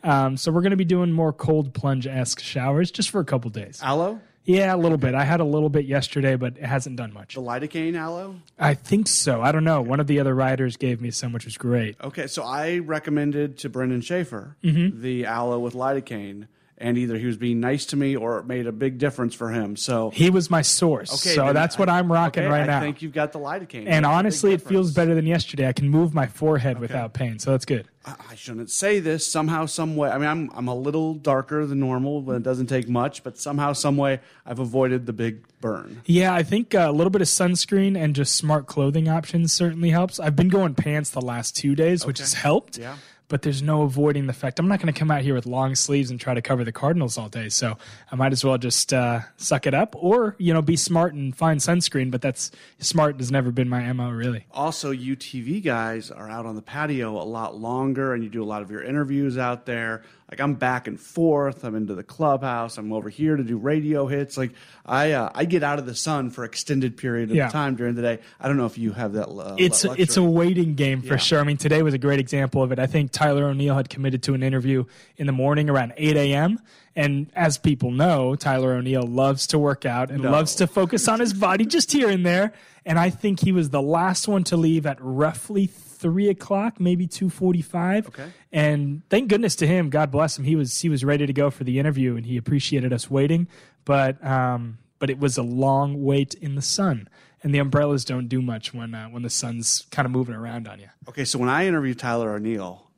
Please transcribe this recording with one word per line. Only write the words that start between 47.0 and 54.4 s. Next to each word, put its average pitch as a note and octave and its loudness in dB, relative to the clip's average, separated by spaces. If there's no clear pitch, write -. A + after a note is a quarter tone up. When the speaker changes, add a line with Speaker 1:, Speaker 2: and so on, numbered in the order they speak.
Speaker 1:
all A2 -10
day, A2 -10
so G#2+ -2
I B2 -6
might C3 2
as B2+ -2
well C3 4
just, A#2+ -2
uh, A#2+ 2
suck - 0
it C3+ 2
up - 0
or, G#3 2
you F3 2
know, D#3+ 4
be D#3 2
smart E3 2
and C#3 -6
find D#3+ 2
sunscreen, C#3+ 0
but B2 -4
that's, - -4
smart D3+ 2
has B2+ -4
never B2+ 2
been B2 0
my B2 -2
M B2 -4
O, B2 -4
really. A#2 -4